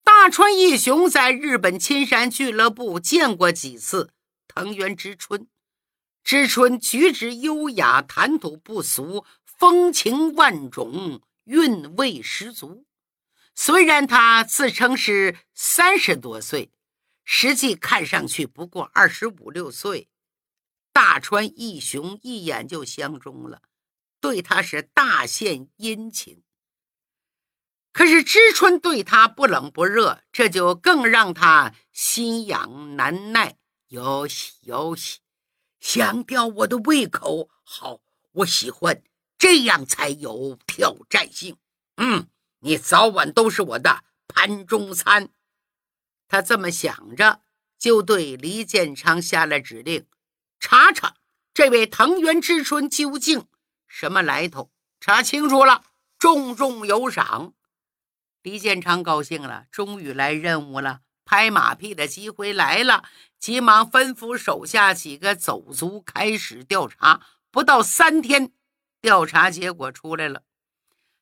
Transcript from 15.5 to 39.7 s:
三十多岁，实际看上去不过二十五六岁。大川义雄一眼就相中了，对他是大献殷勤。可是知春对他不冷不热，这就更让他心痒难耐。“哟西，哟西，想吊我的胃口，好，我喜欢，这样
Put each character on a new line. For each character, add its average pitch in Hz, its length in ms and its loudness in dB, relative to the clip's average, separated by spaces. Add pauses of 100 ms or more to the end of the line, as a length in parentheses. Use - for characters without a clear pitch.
三 - 460 2
十 165 160 0
多 117 260 -14
岁， 127 300 -8 (540)
实 - 280 0
际 247 220 0
看 185 300 -2
上 160 200 -4
去 135 220 -6
不 160 180 -16
过 175 280 -12
二 190 140 4
十 - 200 -4
五 190 240 -14
六 165 180 -12
岁。 180 380 -10 (840)
大 180 260 2
川 208 260 -4 (140)
义 220 200 -12
雄 156 440 -10
一 233 220 -14
眼 123 200 -8
就 135 200 -12
相 143 340 -12
中 131 300 -20
了， 120 120 -20 (600)
对 262 200 -4
他 185 200 -2
是 156 200 -8
大 202 440 0
献 139 500 -6
殷 220 340 -10
勤。 - 320 -16 (1500)
可 339 160 4
是 320 160 6
知 440 300 6
春 359 260 4
对 302 240 -2
他 226 240 6
不 226 180 -2
冷 147 240 0
不 156 140 -4
热， 202 480 0
这 233 160 0
就 180 260 0
更 277 320 2
让 220 280 4
他 160 420 4 (160)
心 226 560 -4
痒 143 480 -10
难 175 380 -4
耐。 220 240 -2 (320)
“哟 135 380 -6
西， - 340 -12
哟 143 340 -6
西， - 240 -14 (600)
想 226 440 -2
吊 247 240 -2
我 214 200 -2
的 247 100 -4
胃 254 280 2
口， 156 440 -6 (140)
好， - 360 -16 (320)
我 185 160 -2
喜 170 240 -2
欢， - 320 -4 (340)
这 349 260 4
样 175 220 0